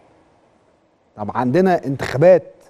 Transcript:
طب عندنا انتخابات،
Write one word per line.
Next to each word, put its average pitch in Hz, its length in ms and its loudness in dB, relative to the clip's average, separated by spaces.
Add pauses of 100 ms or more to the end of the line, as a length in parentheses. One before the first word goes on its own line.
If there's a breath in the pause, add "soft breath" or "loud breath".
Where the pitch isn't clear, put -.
(1160)
طب 107 220 -12
عندنا 160 480 0
انتخابات، 151 580 2 (260)